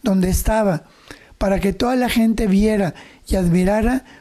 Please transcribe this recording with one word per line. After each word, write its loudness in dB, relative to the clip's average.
donde 0
estaba, 0
para 0
que -2
toda -2
la -2
gente 0
viera 0
y -2
admirara 0